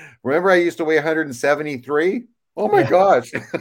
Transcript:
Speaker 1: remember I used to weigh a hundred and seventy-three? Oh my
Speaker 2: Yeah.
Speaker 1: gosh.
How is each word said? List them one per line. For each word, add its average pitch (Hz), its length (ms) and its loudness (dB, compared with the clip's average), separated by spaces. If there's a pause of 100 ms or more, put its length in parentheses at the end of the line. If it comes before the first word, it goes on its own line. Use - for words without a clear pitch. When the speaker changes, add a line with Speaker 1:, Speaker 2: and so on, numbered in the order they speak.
(220)
Speaker 1:
remember 170 280 0
I 180 60 4
used 175 220 0
to 170 60 -2
weigh 156 120 0
a 147 60 0
hundred 160 240 -2
and 131 100 -12
seventy-three? 147 880 -2 (320)
Oh 208 120 -2
my 403 120 2
Speaker 2:
Yeah. - 100 0
Speaker 1:
gosh. 180 420 2 (280)